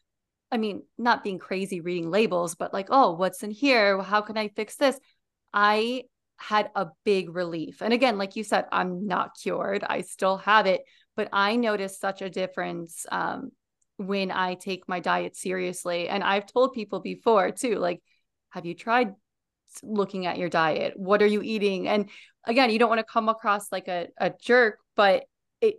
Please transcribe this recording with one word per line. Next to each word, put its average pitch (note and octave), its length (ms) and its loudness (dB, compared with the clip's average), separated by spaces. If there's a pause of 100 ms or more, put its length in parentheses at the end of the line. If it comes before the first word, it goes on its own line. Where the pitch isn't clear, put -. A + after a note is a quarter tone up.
(520)
I B3 60 -2
mean, G#3 260 -4 (140)
not A#3 260 0
being F#3+ 160 -4
crazy F#3+ 420 -6
reading E3+ 300 -4
labels, F3 440 0
but - 180 -8
like, G3 180 -4
"Oh, B3 220 6
what's F#3 300 -2
in G#3+ 80 -6
here? G#3 500 4
How G3+ 200 0
can G#3+ 160 -6
I G#3+ 120 -2
fix - 260 -8
this?" C4+ 220 2 (560)
I G#3+ 500 2 (340)
had G#3 380 0
a F#3+ 120 -2 (160)
big F3+ 320 0
relief. E3+ 460 -6
And G#3+ 120 0
again, A#3+ 240 4
like G3 180 -6
you A3 80 -6
said, G#3 280 0
I'm F#3 360 -2
not F3+ 340 -2
cured. G3 420 -2
I - 180 -4
still F#3+ 360 -2
have G3+ 300 4
it, F3+ 140 2 (340)
but G#3+ 180 -4
I G3+ 220 2
noticed G#3 440 -2
such G3 220 -6
a F#3+ 80 -8
difference, F3+ 800 -8
um, - 400 -4 (460)
when G3 340 -2
I F#3 240 -2
take F#3 320 -10
my F3+ 120 -4
diet F3+ 360 -2
seriously. F3+ 760 -4
And G3 140 -2
I've G3 220 0
told C4 280 2
people G3+ 260 -8
before F#3+ 520 2
too, A#3 280 -2
like, F3 220 -2 (500)
"Have E3+ 160 -12
you E3+ 80 -8
tried A#3 340 2
s-, - 760 -20
looking G3 440 -2
at E3+ 100 -2
your F3 120 -2
diet? D#3+ 480 0
What G3 260 4
are G#3 40 6
you G#3 140 2
eating?" G3+ 460 -2
And G3+ 220 0 (360)
again, A#3+ 240 4
you A3 100 2
don't A3+ 100 2
wanna A3 140 0
come A3+ 260 -2
across G#3 420 -2
like F#3+ 160 -6
a, F3 220 -6 (100)
a F#3 100 2 (120)
jerk, A#3+ 380 4 (160)
but G3 300 6 (360)
it, A3 180 2